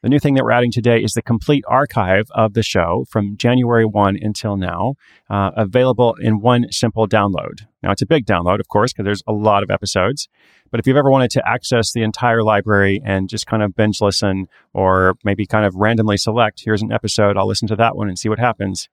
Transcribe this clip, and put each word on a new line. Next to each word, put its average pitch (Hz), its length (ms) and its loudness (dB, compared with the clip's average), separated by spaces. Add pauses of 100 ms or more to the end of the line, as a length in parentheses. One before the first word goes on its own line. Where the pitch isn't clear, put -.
The 113 40 0
new 139 120 4
thing 139 140 2
that 131 100 2
we're 117 80 2
adding 123 180 2
today 117 320 2
is 110 120 -4
the 113 80 -4
complete 139 440 0
archive 107 640 0
of 110 240 0
the 113 80 0
show 90 480 -2
from 101 260 -4
January 120 480 2
one 101 380 0
until 104 340 -4
now, 92 380 -4 (340)
uh, 98 280 0
available 117 640 2
in 110 180 0
one 120 320 2
simple 110 380 -2
download. 101 580 -2 (160)
Now, 95 80 -2
it's 98 100 -2
a 107 60 0
big 147 200 0
download, 92 340 0
of - 80 -8
course, 107 240 0
'cause - 100 -10
there's 101 240 -4
a 113 60 -4
lot 104 320 2
of 98 80 -4
episodes. 101 560 -2 (420)
But 117 80 -4
if 113 80 -2
you've 135 100 4
ever 139 140 4
wanted 131 220 2
to - 160 -2
access 117 440 -2
the 117 100 -2
entire 113 420 0
library 101 600 2
and 95 240 -2
just - 200 -8
kind 110 160 0
of 95 100 -4
binge 107 260 0
listen 98 460 0 (260)
or 92 520 2
maybe 101 220 -2
kind 107 200 0
of 92 80 0
randomly 107 420 0
select, 110 480 0
"Here's 107 180 0
an 107 100 -4
episode, 104 440 0
I'll 101 120 0
listen 98 180 -4
to 104 100 -2
that 113 200 0
one 104 100 -4
and 92 100 -6
see - 120 -6
what 107 100 -2
happens" 101 540 -4